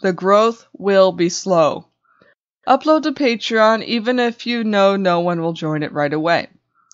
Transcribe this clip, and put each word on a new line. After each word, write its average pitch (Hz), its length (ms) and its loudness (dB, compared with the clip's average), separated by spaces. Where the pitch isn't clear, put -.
The 190 100 -2
growth 202 640 0
will 190 400 2
be 175 160 0
slow. 170 580 0
Upload 294 380 2
to 311 80 -2
Patreon 226 720 0
even 233 360 -2
if 233 280 -4
you 233 160 -4
know 196 320 2
no 180 240 0
one 175 220 -2
will 165 100 -2
join 156 320 -4
it - 80 -8
right 147 220 -4
away. 156 340 -2